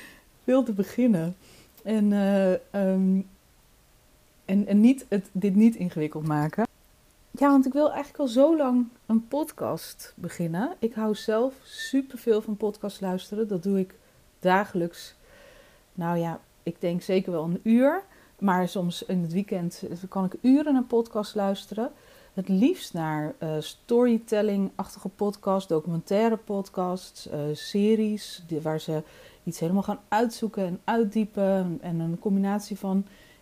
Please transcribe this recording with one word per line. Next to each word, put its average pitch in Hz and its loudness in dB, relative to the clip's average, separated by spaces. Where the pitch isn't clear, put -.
<laughs> - -20
wilde 254 2
beginnen. 196 0
En, 208 2
eh, 196 4
ehm, 190 2
en, 202 2
en 202 4
niet 254 6
het, 202 -2
dit 190 0
niet 226 6
ingewikkeld 156 -4
maken. 156 0
Ja, 285 2
want 269 6
ik 262 -2
wil 294 2
eigenlijk - -8
al 285 0
zo 277 6
lang 247 2
een 226 0
podcast - -6
beginnen. 175 -4
Ik 226 -4
hou 220 -2
zelf 226 -2
superveel 233 -2
van 214 -6
podcast 208 -6
luisteren. 190 -4
Dat 185 -4
doe 196 0
ik 190 -4
dagelijks. 185 -2
Nou 170 -2
ja, 165 -4
ik - -8
denk 175 -2
zeker 190 0
wel 160 -2
een 175 -2
uur. 269 4
Maar 185 2
soms 175 -4
in 185 -2
het 165 -4
weekend 180 -4
kan 190 -4
ik 185 -4
uren 285 4
naar 254 4
podcast 226 -2
luisteren. 196 -4
Het 185 -6
liefst 233 2
naar, 156 -4
eh, 156 -4
storytelling-achtige 208 0
podcasts, 196 -4
documentaire 180 0
podcasts, 190 -6
eh, 147 -6
series, 214 0
die, 160 -4
waar 156 -4
ze 156 -4
iets 170 -8
helemaal 185 0
gaan - -6
uitzoeken 220 -2
en 175 -6
uitdiepen. 202 0
En 165 -4
een 165 -4
combinatie 196 -2
van 196 -2